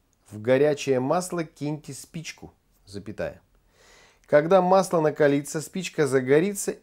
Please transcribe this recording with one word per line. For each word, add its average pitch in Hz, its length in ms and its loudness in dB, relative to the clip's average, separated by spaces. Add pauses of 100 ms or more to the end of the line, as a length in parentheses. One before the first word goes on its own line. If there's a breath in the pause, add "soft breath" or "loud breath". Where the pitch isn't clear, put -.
(280)
в 107 120 -16
горячее 135 580 0
масло 170 460 -4
киньте 147 500 -10
спичку, - 580 -16 (340)
запятая. 95 540 -10 (880 soft breath)
Когда 165 340 4
масло 180 400 2
накалится, 147 600 0
спичка 160 480 -4
загорится 147 640 2 (100)